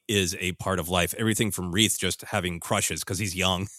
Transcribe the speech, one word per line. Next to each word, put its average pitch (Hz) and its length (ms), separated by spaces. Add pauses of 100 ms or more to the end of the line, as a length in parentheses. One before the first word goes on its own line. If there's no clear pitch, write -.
is 95 320
a 90 140
part 95 260
of 80 80
life. 87 300
Everything 110 340
from 90 220
Reath 104 260
just 92 220
having 87 400
crushes 98 420
'cause 92 160
he's 95 160
young. 92 320 (100)